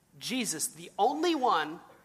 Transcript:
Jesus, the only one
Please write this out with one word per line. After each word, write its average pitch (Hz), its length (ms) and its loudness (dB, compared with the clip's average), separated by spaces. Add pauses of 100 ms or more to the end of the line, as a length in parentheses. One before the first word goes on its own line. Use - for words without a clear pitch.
(200)
Jesus, 170 480 -4
the 170 320 -14
only 302 340 2
one 180 460 2 (260)